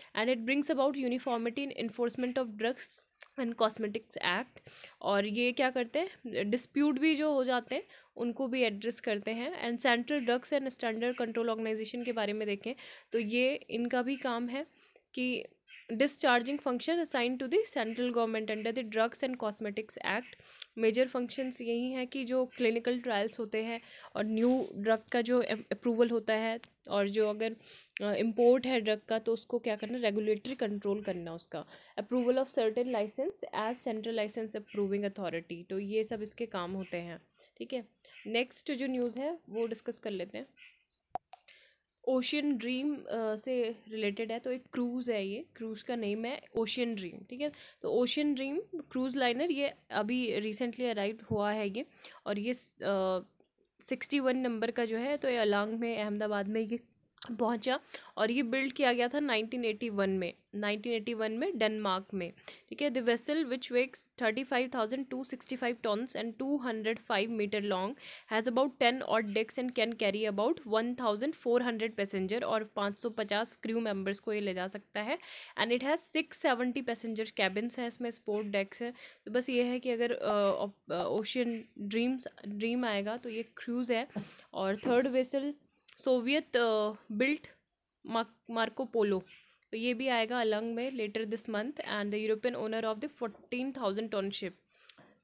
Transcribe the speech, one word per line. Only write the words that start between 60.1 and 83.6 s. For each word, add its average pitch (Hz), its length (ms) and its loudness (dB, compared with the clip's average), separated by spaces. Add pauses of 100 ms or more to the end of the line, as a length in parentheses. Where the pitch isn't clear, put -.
नाइनटीन 208 380 -2
एटी 226 200 -2
वन 220 180 0
में 294 260 -2
डेनमार्क 214 560 2
में, 175 200 -4 (360)
ठीक 226 120 -6
है। 285 100 4
The 247 120 0
vessel 240 420 2
which 254 260 -4
weighs 247 340 0 (160)
thirty-five 254 540 0
thousand 254 380 -2
two 254 200 -6
sixty-five 247 520 -4
tons 226 300 0
and 226 260 -4
two 277 160 0 (100)
hundred 220 320 -2 (120)
five 214 180 2
meter 208 320 0 (100)
long 196 240 0 (380)
has 226 200 2
about 262 180 4 (100)
ten 247 200 4
odd 220 360 0
decks 220 220 -2
and 254 200 -2
can 226 240 2
carry 208 280 2
about 214 240 2 (120)
one 226 280 2
thousand 247 400 0
four 247 340 2
hundred 226 260 -2
passenger, 202 480 -2
और 220 200 0
पाँच 208 360 -4
सौ 240 100 -2
पचास 214 460 -2
क्रू 226 240 -2
मेंबर्स 196 400 -2
को 220 140 -4
ये 208 60 0
ले 202 140 -2
जा 185 140 -2
सकता 202 340 -8
है। 262 180 -2 (420)
And 233 180 2
it 247 40 -6
has 302 320 0
six 311 300 -2
seventy 254 440 2
passenger 220 500 -4
cabins 208 400 0
हैं, 240 80 -4
इसमें 233 240 -6
स्पोर्ट 214 360 -4
डेक्स 196 340 -2
हैं। 240 120 -6 (320)
तो 208 60 -10
बस 247 180 0
ये 247 140 4
है 247 160 0
कि 254 100 -4
अगर, 240 220 2
अ, 208 520 2
ओप-, - 280 -8
अ, 175 160 0
ओशन 226 560 0 (160)
ड्रीम्स, 233 480 0 (200)
ड्रीम 226 380 0
आएगा 208 320 0
तो 247 120 -8
ये 226 140 -4
क्रूज़ 240 500 -2